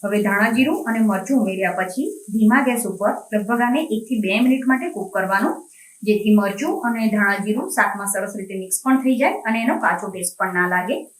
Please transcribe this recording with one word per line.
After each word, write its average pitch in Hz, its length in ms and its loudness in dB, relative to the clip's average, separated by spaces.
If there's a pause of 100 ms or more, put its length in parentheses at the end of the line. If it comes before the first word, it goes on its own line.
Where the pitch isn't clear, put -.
હવે 202 220 0
ધાણા 214 300 2
જીરું 262 220 2 (100)
અને 226 200 0
મરચું 202 340 0
ઉમેર્યા 185 380 -2
પછી 214 280 -4 (260)
ધીમા 226 340 6
ગેસ 233 240 -2
ઉપર 202 200 0 (200)
લગભગ 220 340 0
આને 262 140 2 (140)
એક 220 140 -4
થી 226 160 0
બે 196 200 0
મિનિટ 262 260 4
માટે 262 160 0 (100)
કુક 190 180 -6
કરવાનું, 196 400 0 (520)
જેથી 214 340 4
મરચું 208 320 -2 (140)
અને 226 140 -2 (140)
ધાણા 202 300 2
જીરું 220 320 -2
શાકમાં 202 360 0
સરસ 202 260 -4
રીતે 190 240 -10
મિક્સ - 200 -6
પણ 262 220 2
થઈ 262 160 2
જાય - 260 0
અને 226 180 0
એનો 277 100 2 (100)
કાચો 180 240 0
ટેસ્ટ 185 300 -8
પણ 185 200 -2
ના 180 160 2
લાગે. 202 220 0 (240)